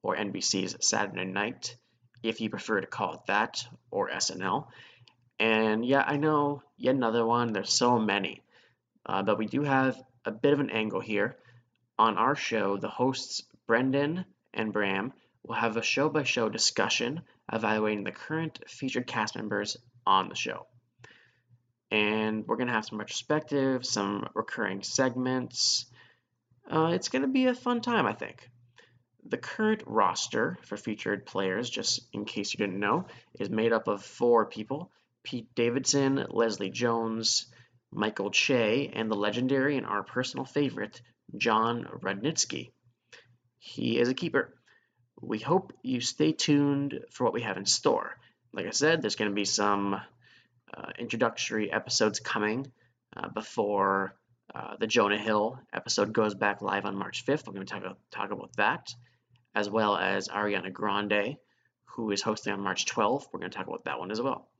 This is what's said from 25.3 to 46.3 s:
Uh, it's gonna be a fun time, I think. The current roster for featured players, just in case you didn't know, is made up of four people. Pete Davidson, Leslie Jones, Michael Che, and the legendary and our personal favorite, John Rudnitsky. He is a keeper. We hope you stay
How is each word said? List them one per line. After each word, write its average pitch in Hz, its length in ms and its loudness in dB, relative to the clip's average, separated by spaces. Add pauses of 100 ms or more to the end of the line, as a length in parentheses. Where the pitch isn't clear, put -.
Uh, 160 240 4
it's 185 140 -2
gonna 269 180 0
be 262 200 4
a 247 80 4
fun 247 260 -2
time, 220 260 2
I - 60 0
think. - 360 -10 (760)
The - 100 -2
current 214 480 0
roster 110 760 2
for - 140 -10
featured 104 500 -4
players, 98 420 -2
just - 340 -2 (100)
in 104 120 -6
case 107 300 -6
you 107 100 0
didn't 95 140 -2
know, 110 280 2 (340)
is 101 100 -4
made 110 220 2
up 113 160 2
of 101 160 -2
four 117 420 4
people. 139 460 -8 (340)
Pete - 280 -10
Davidson, 135 760 2
Leslie 107 400 0
Jones, 113 800 0 (440)
Michael 104 400 -2
Che, 123 600 2
and 110 180 -2
the 104 60 2
legendary 127 600 2
and 113 80 -6
our 101 160 -2
personal 127 420 -4
favorite, 113 560 -4 (340)
John 117 540 2 (140)
Rudnitsky. 101 680 -4 (840)
He - 420 -2
is 120 120 4
a 131 40 0
keeper. 139 400 -2 (680)
We 110 160 -4
hope 175 340 0 (100)
you 127 200 -2
stay 151 300 2